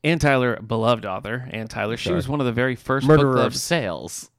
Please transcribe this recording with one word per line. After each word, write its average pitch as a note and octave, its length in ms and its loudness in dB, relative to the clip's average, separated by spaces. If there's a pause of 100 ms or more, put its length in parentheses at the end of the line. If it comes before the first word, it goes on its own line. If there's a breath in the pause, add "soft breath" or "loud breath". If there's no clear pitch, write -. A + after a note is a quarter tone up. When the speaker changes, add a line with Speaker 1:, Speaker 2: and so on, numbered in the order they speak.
Speaker 1:
Ann D#3+ 140 2
Tyler, C3 420 2
beloved A2+ 440 0
author, G#2 460 -6
Ann A2 160 -8
Tyler. A2 300 -4
She - 120 -8
Speaker 2:
Sure. F3 60 0
Speaker 1:
was C#3+ 120 -2
one C#3+ 120 -2
of C3 60 0
the A#2+ 80 0
very B2 220 0
first C3+ 300 -4
Speaker 2:
Murderer C#3+ 260 6
Speaker 1:
book B2+ 40 2
club B2 120 4
Speaker 2:
of C3 80 -4
sales. F2+ 840 -4